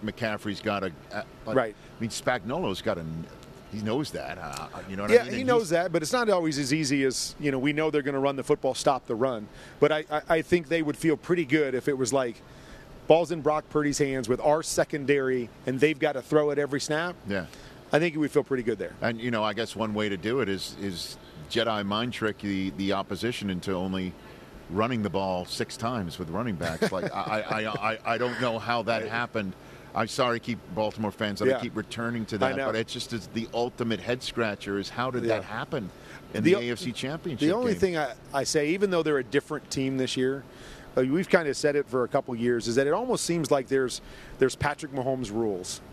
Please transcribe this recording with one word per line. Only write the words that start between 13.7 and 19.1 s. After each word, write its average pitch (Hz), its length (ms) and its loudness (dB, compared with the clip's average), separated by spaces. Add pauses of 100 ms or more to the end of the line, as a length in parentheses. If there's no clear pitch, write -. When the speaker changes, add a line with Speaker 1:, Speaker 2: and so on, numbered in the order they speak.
Speaker 2:
hands 135 320 0
with 123 100 2
our 151 220 4
secondary, 135 880 2 (160)
and 131 120 0
they've 151 200 6
gotta 143 240 0
throw 151 280 4
it 143 80 0
every 143 220 0
snap. 165 340 -2 (140)
Speaker 1:
Yeah. 98 160 -2 (480)
Speaker 2:
I 147 60 6
think 160 180 2
we 151 120 2
feel 143 160 4
pretty 131 180 -2
good 110 160 0
there. 87 240 -6
Speaker 1:
And, 113 180 0